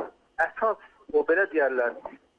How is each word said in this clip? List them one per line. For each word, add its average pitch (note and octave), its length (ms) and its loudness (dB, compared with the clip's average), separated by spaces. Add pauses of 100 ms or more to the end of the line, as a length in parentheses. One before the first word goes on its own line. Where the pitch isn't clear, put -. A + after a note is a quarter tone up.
(360)
əsas, F#3+ 420 0 (300)
o D3 140 2
belə F3 240 2
deyərlər, C3 500 0 (420)